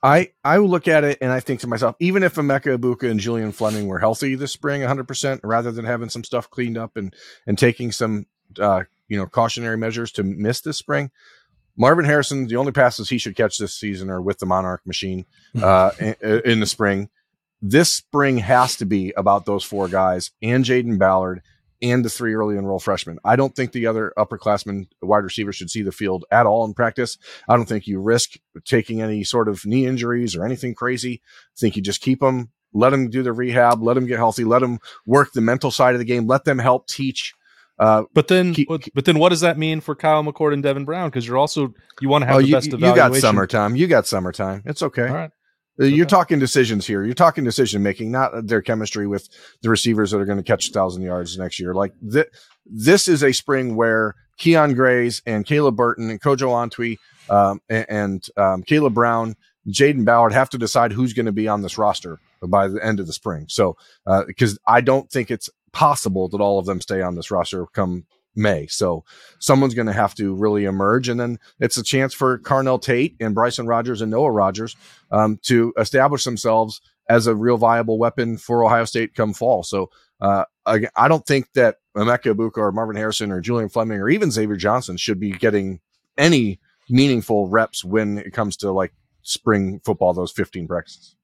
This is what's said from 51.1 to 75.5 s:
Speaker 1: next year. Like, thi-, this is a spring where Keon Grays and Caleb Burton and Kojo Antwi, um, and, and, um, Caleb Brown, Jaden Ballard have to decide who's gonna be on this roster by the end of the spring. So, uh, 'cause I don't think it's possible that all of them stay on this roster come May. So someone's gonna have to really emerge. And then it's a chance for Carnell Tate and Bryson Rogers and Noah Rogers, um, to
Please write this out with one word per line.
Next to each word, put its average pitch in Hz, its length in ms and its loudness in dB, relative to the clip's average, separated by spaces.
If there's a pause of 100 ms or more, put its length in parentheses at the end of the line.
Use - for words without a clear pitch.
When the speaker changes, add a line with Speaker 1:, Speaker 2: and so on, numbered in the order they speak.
Speaker 1:
next 92 220 -10
year. 90 140 -6
Like, 98 180 -2 (180)
thi-, 143 140 2 (420)
this 139 440 2
is 151 160 4
a 135 80 4
spring 131 420 -2
where 110 400 0 (220)
Keon 156 360 4
Grays 123 520 2
and 107 200 -2
Caleb 147 300 2
Burton 117 340 0
and 107 120 -10
Kojo 135 320 0
Antwi, 117 440 -4 (320)
um, 101 380 4
and, 110 220 -2
and, 101 360 -4 (120)
um, 95 260 0
Caleb 151 300 2
Brown, 113 420 0 (320)
Jaden 135 380 2
Ballard 117 260 6
have 131 200 2
to 135 60 -8
decide 117 360 0
who's 120 180 0
gonna 113 220 -2
be 107 160 -2
on 104 120 0
this 95 160 -8
roster 98 420 -2 (220)
by 98 280 2
the 101 120 -6
end 107 200 -2
of 87 60 -8
the 80 60 -12
spring. 80 360 -8
So, 92 260 0 (320)
uh, 95 160 2 (160)
'cause 104 260 0
I 117 140 6
don't 131 320 0
think 123 180 -4
it's 117 200 -8 (240)
possible 98 560 0
that 101 100 -6
all 101 180 2
of 92 80 -2
them 95 140 -4
stay 95 220 -4
on 90 140 -4
this 85 140 -10
roster 90 440 -4
come 90 320 -4 (320)
May. 98 300 0
So 87 380 -4 (340)
someone's 135 340 2
gonna 113 200 -2
have 101 220 0
to 98 200 -4
really 104 300 0
emerge. 101 420 0
And 120 120 -4
then 120 200 -6 (200)
it's 117 180 -2
a 117 60 -6
chance 135 300 -2
for 127 240 0
Carnell 135 440 0
Tate 135 400 -2
and 110 120 -2
Bryson 117 320 0
Rogers 117 360 -2
and 107 100 -4
Noah 127 200 2
Rogers, 104 440 0 (360)
um, 110 320 2
to 117 340 2